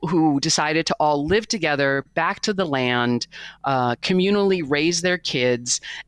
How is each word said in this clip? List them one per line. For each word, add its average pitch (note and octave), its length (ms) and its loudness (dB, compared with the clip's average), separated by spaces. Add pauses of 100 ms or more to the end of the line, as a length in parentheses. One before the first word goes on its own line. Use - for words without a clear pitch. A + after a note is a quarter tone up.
who D#3+ 320 2
decided D#3 460 0
to - 120 -2
all D3 280 2
live G#3+ 200 2
together, C#3+ 560 0 (120)
back E3+ 260 -2
to G#3+ 140 -2
the F#3+ 100 0
land, B2 600 0 (380)
uh, B2+ 320 0
communally F#3+ 680 2
raise D#3+ 360 0
their F3+ 160 0
kids. B2 640 -2 (260)